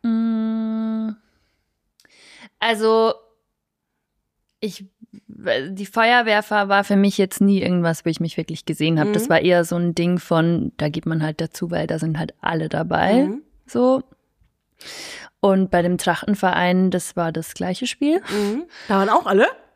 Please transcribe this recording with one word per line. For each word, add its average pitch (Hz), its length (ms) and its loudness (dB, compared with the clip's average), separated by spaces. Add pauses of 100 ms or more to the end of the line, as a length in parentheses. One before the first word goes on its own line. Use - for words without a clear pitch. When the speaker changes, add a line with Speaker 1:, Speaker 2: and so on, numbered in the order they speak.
Speaker 1:
Mm, 220 1040 -2 (1500)
also, 220 540 2 (1500)
ich, 196 260 -8 (420)
die 190 580 -6
Feuerwerfer 220 840 2
war 202 140 4
für 202 120 0
mich 196 220 4
jetzt 190 240 0
nie 196 200 4
irgendwas, 175 440 0
wo 170 40 0
ich 160 100 -4
mich 165 180 -4
wirklich 160 280 -8
gesehen 160 340 0
hab. 151 140 2
Das 214 120 0
Speaker 2:
Mhm. 277 40 -8
Speaker 1:
war 165 120 4
eher 175 240 4
so 175 100 -4
ein 175 200 0
Ding 175 240 0
von, 165 580 0
da 151 120 -2
geht 160 160 -8
man 165 180 -2
halt 156 180 -6
dazu, 165 300 -6
weil 165 160 -2
da 160 120 -4
sind 160 180 -2
halt 160 240 -6
alle 160 280 -2
dabei, 175 560 2
Speaker 2:
Mhm. 302 160 -6 (240)
Speaker 1:
so. 254 380 0 (1400)
Und 190 320 4
bei 175 100 2
dem 175 160 0
Trachtenverein, 185 960 0
das 175 240 -6
war 165 160 -2
das 160 220 -8
gleiche 190 340 -4
Spiel. 311 420 0
Speaker 2:
Mhm. 254 340 -2 (240)
Da 196 100 0
waren 196 120 2
auch 349 180 2
alle? 202 180 4 (300)